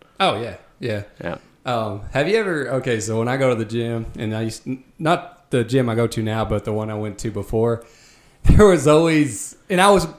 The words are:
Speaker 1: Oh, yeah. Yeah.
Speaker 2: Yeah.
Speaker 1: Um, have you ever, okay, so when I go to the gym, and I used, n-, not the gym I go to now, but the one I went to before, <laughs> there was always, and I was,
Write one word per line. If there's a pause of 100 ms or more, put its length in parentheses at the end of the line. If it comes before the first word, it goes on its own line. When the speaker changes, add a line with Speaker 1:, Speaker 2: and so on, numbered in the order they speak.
(200)
Speaker 1:
Oh,
yeah. (200)
Yeah. (180)
Speaker 2:
Yeah. (280)
Speaker 1:
Um, (100)
have
you
ever,
okay,
so
when
I
go
to
the
gym, (100)
and
I
used,
n-, (120)
not
the
gym
I
go
to
now,
but
the
one
I
went
to
before, (320)
<laughs>
there
was
always, (120)
and
I
was, (120)